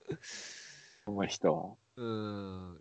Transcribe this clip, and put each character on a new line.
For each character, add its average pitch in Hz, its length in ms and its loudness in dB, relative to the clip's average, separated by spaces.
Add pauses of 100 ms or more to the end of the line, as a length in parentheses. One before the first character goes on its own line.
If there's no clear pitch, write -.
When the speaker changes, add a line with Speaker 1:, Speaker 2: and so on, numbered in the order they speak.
(1040)
Speaker 1:
こ 104 80 -2
の 101 120 4
人 - 300 6
は。 92 200 -2 (200)
Speaker 2:
う 123 80 -6
ー 101 680 -2
ん。 82 80 -16